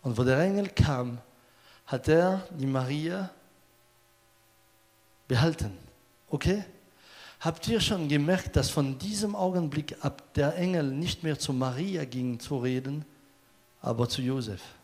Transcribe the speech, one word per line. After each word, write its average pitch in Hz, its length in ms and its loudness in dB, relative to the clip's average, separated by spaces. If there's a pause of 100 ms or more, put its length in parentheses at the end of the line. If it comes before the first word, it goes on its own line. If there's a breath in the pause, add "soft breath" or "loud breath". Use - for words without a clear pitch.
Und 120 160 -2
wo 127 60 4
der 131 160 6
Engel 196 280 2
kam, 123 520 2 (680 loud breath)
hat 131 240 -2
er 185 400 4
die 147 160 -6
Maria 151 640 -2 (2000)
behalten. 123 480 2 (500)
Okay? 180 380 0 (760 loud breath)
Habt - 280 -4
ihr 226 120 2
schon 175 280 0
gemerkt, 151 480 2
dass 139 140 4
von 135 300 0
diesem 208 360 -4
Augenblick 175 680 -2
ab - 340 -6
der 147 200 2
Engel 175 360 0
nicht 151 320 -4
mehr 151 160 -2
zu - 140 -4
Maria 139 520 -2
ging 123 340 -4
zu 139 200 -6
reden, 131 440 -2 (760 soft breath)
aber 120 260 0
zu - 140 -4
Josef? 123 400 -4 (220)